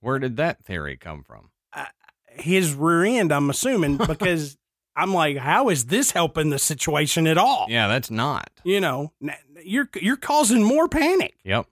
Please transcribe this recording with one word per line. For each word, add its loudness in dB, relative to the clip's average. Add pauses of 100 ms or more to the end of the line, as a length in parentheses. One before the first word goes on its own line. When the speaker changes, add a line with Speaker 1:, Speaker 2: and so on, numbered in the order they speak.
Speaker 1:
Where -2
did -4
that -4
theory -8
come -16
from? -20 (220)
Speaker 2:
Uh, -12 (440)
his 0
rear 2
end, 2
I'm 2
assuming, 0
Speaker 1:
<laughs> 0
Speaker 2:
because -4 (380)
I'm -2
like, 2
"How 2
is 0
this 0
helping 0
the -2
situation 0
at 4
all?" 2
Speaker 1:
Yeah, 2
that's 0
not. -4 (140)
Speaker 2:
You 0
know, -4 (100)
n-, -8 (300)
you're, -2 (120)
you're 0
causing 2
more 4
panic. 0
Speaker 1:
Yep. -2